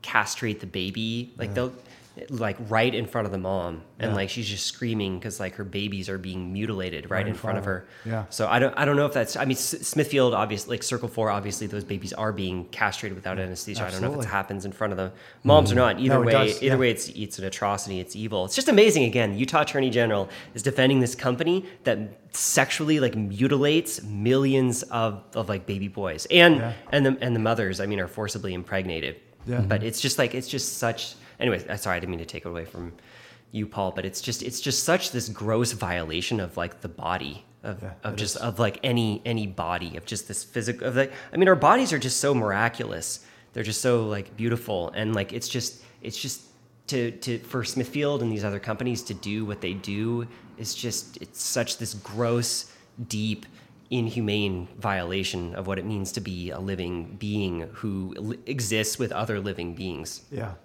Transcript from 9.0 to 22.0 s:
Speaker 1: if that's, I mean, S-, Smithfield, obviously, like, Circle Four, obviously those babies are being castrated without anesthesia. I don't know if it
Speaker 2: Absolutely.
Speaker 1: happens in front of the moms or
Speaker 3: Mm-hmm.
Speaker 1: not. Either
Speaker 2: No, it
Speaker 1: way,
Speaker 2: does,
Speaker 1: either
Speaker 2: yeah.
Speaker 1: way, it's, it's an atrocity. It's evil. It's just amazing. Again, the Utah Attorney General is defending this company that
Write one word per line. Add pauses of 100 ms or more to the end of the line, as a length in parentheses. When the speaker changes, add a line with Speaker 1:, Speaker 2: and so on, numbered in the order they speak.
Speaker 1:
if
that's,
I
mean,
S-,
Smithfield,
obviously,
like,
Circle
Four,
obviously
those
babies
are
being
castrated
without
anesthesia.
I
don't
know
if
it
Speaker 2:
Absolutely.
Speaker 1:
happens
in
front
of
the (320)
moms
or
Speaker 3:
Mm-hmm.
Speaker 1:
not.
Either
Speaker 2:
No,
it
Speaker 1:
way,
Speaker 2:
does,
Speaker 1:
either
Speaker 2:
yeah.
Speaker 1:
way,
it's,
it's
an
atrocity.
It's
evil.
It's
just
amazing.
Again,
the
Utah
Attorney
General (280)
is
defending
this
company (180)
that (320)